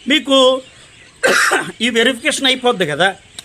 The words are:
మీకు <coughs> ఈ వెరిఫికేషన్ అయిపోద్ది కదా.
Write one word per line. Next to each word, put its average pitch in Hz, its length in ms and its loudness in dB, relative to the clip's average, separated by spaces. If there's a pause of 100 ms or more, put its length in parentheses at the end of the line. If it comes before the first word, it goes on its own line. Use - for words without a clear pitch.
మీకు 262 540 2 (600)
<coughs> - 560 -2
ఈ 233 100 0
వెరిఫికేషన్ 247 560 -2
అయిపోద్ది 247 400 0
కదా. 170 300 -2 (280)